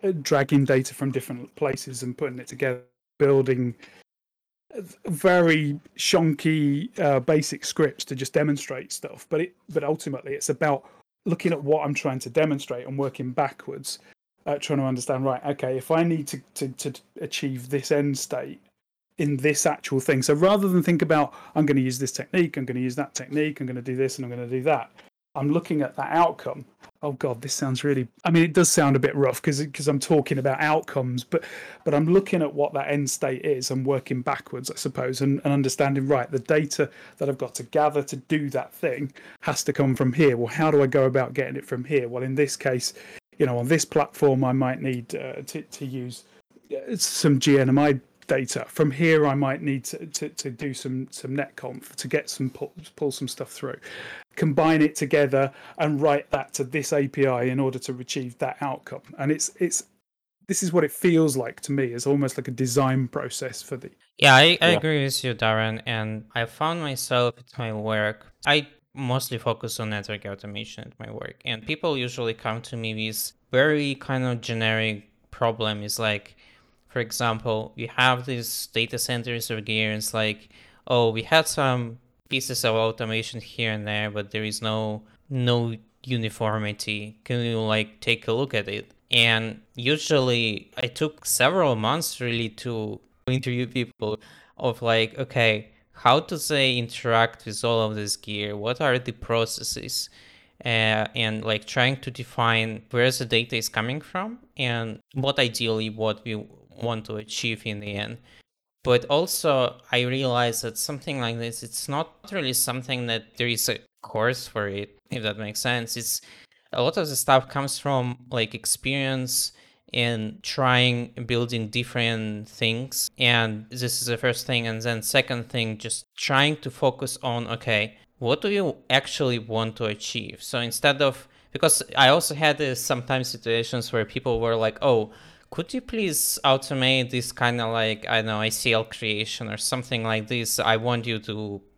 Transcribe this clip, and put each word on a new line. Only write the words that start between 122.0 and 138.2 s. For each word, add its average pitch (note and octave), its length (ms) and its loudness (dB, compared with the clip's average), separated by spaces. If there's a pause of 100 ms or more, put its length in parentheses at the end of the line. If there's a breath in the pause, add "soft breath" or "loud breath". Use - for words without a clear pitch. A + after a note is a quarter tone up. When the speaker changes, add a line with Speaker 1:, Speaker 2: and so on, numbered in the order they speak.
Speaker 2:
things. A#2 680 -2
And A2+ 520 2
this B2 320 -4
is B2 60 -4
the A#2 100 -2
first A#2+ 280 -2
thing. A#2 220 -2
And A2 140 -4
then A2+ 200 -2
second B2 480 -2
thing, A2+ 280 -4
just - 280 -8 (100)
trying C#3+ 420 2
to C#3 120 -10
focus C3 540 -2
on, A#2+ 240 -4
okay, A2 500 -2 (220 soft breath)
what B2+ 220 0
do G#3 80 -2
you G3 260 0 (140)
actually B2+ 500 0
want A2 380 -4
to A#2 80 -4
achieve? - 580 -8
So - 160 -6
instead C3+ 420 2
of, C3+ 260 0 (240 soft breath)
because - 300 2 (160)
I C3+ 120 8
also D#3+ 260 4
had, D3 260 2
uh, C3 140 0
sometimes B2+ 540 -2
situations A#2 640 -2
where A2+ 140 0
people A#2+ 360 -2
were A2+ 160 2
like, A2 240 0
"Oh, A2+ 300 4 (400 loud breath)
could - 220 -8
you B3+ 80 -2
please G3+ 640 -2
automate C3 640 2
this B2 220 -4
kind A#2+ 300 0
of, A2+ 100 -2
like, A2 380 -2
I A2+ 80 2
don't A2 80 0